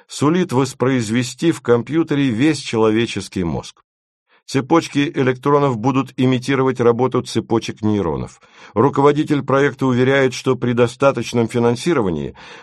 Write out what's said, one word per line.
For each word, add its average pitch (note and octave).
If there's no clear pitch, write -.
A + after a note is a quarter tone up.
сулит E3
воспроизвести B2+
в -
компьютере C#3
весь C#3+
человеческий A2
мозг. -
Цепочки C#3+
электронов C3+
будут B2+
имитировать C3
работу B2
цепочек A2+
нейронов. F2
Руководитель C#3+
проекта C3+
уверяет, C3
что C3
при B2
достаточном A#2+
финансировании A#2+